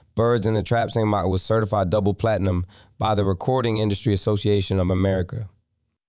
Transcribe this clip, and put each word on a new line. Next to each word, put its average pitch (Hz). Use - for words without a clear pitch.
Birds 117
in 110
the 104
Trap, 117
Sing 110
My 104
was 92
certified 104
double 101
platinum 92
by 110
the 101
Recording 113
Industry 107
Association 101
of 90
America. 95